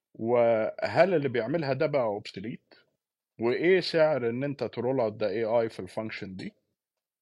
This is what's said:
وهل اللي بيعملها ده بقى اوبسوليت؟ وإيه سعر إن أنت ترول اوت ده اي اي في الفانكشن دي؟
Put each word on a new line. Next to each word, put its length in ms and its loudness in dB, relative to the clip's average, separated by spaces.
وهل 1000 2
اللي 140 2
بيعملها 440 -2
ده 140 -2
بقى 160 0
اوبسوليت؟ 720 -8
وإيه 400 4
سعر 500 2
إن 140 -4
أنت 200 -4
ترول 360 -2
اوت 120 2
ده 160 -2
اي 160 -2
اي 240 2
في 120 -12
الفانكشن 560 -8
دي؟ 160 -12